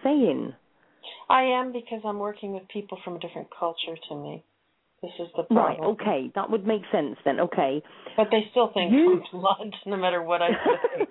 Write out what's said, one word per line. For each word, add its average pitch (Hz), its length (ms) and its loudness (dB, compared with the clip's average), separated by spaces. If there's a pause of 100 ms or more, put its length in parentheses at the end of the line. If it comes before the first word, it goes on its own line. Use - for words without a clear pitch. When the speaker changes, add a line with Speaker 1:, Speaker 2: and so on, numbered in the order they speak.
Speaker 1:
saying. 180 520 2 (760)
Speaker 2:
I 262 120 6
am, 254 300 0
because 233 320 -8
I'm 208 140 -4
working 208 340 -8
with 190 160 -10
people 202 340 -10
from 175 140 -10
a - 20 -12
different 170 320 -12
culture 165 460 -6
to - 180 -14
me. 147 300 -12 (580)
This 175 180 -12
is 175 120 -10
the 165 180 -4
Speaker 1:
Right, 165 280 4
Speaker 2:
problem. 160 120 0 (100)
Speaker 1:
okay, 151 340 -2
that 196 160 -4
would 208 160 -2
make 214 240 -2
sense 147 340 0
then, 139 160 0
okay. 151 420 0 (340)
Speaker 2:
But 214 140 4
they 214 200 2
still 233 180 4
think 190 240 0
Speaker 1:
You 339 300 6
Speaker 2:
I'm - 100 -14
<laughs> 180 80 -10
blunt, 190 340 0 (120)
no 196 100 -4
matter 180 260 0
what 175 200 0
I 170 80 2
say. 494 600 0